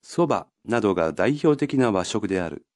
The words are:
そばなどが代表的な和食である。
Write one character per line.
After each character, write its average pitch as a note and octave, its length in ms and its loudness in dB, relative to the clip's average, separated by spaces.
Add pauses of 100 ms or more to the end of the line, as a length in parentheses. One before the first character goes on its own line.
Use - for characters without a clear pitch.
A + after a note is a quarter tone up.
そ - 240 -2
ば G#2+ 220 -2 (160)
な A#2 160 0
ど G2+ 140 2
が E2 180 0
代 A#2+ 300 0
表 D3+ 140 4
的 C#3+ 220 -2
な A#2+ 140 2
和 F#2 120 0
食 G#2 220 -4
で F#2 140 -2
あ E2+ 80 -4
る。 - 280 -12